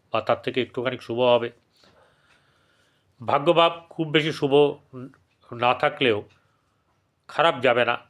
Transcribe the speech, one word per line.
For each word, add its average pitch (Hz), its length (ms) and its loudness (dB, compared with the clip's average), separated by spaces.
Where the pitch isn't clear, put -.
বা 110 80 -2
তার 117 220 -2
থেকে 123 200 -4
একটুখানি 123 360 -8
শুভ 117 220 -8
হবে। 120 300 2
ভাগ্যভাব 156 640 2
খুব 160 180 -6
বেশি 151 240 0
শুভ 139 220 0
না 120 220 0
থাকলেও 123 480 0
খারাপ 135 320 -2
যাবে 120 240 2
না। 120 140 -2